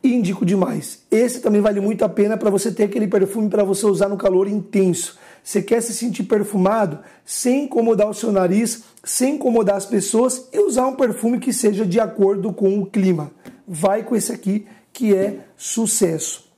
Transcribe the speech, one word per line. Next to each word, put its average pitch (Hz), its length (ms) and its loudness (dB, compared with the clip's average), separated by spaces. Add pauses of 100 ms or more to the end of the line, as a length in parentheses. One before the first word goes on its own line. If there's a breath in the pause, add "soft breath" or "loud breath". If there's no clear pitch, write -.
Indico 220 440 0
demais. 175 540 -2 (100)
Esse 240 300 2
também 208 200 2
vale 202 200 2
muito 202 240 -2
a 202 40 0
pena 208 280 0
pra 214 140 0
você 196 200 0
ter 208 140 0
aquele 208 240 -2
perfume 202 420 0
pra 208 140 2
você 196 200 -2
usar 196 240 2
no 202 80 -4
calor 190 300 2
intenso. 196 720 0 (240 loud breath)
Você - 180 -2
quer 226 200 0
se 233 120 -6
sentir 233 320 -6
perfumado 202 760 0 (240 loud breath)
sem 262 400 0
incomodar 226 440 2
o 208 60 -6
seu 226 160 -4
nariz, 196 540 0 (180 loud breath)
sem 269 320 0
incomodar 226 420 2
as 196 100 -6
pessoas 233 640 0
e - 80 0
usar 254 260 2
um 262 80 -2
perfume 240 460 0
que 254 120 -2
seja 208 320 0
de 180 140 0
acordo 196 540 0
com 196 260 2
o 196 80 -2
clima. 180 460 0 (340 loud breath)
Vai 196 360 0
com 233 120 -4
esse 214 160 -2
aqui 208 360 -4 (260 loud breath)
que 214 220 2
é 196 260 -2 (160)
sucesso. - 1000 -4